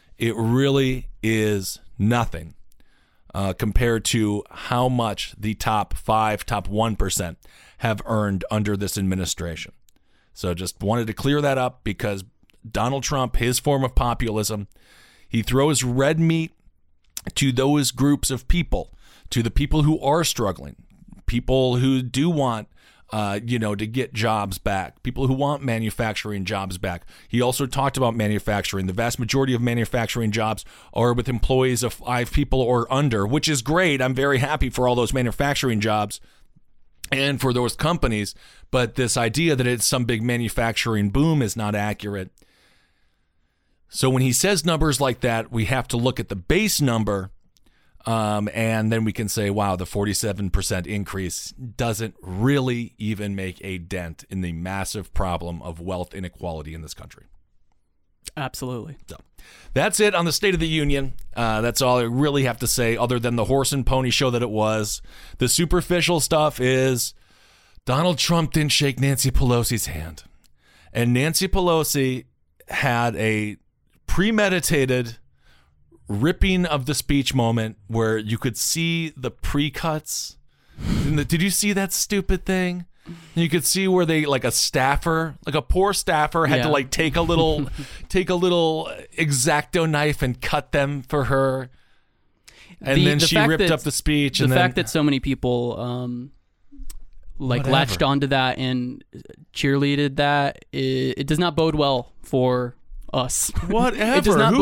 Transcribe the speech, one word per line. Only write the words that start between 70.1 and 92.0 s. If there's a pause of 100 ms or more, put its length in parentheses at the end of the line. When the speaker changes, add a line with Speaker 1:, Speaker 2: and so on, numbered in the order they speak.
Speaker 1:
And
Nancy
Pelosi (460)
had
a (500)
premeditated (880)
ripping
of
the
speech
moment (100)
where
you
could
see
the
pre-cuts. (680)
And
the,
did
you
see
that
stupid
thing? (200)
And (280)
you
could
see
where
they,
like,
a
staffer, (100)
like,
a
poor
staffer
had
to,
Speaker 2:
Yeah.
Speaker 1:
like,
take
a
little, (200)
Speaker 2:
<laughs>
Speaker 1:
take
a
little (260)
X-Acto
knife
and
cut
them
for
her. (1120)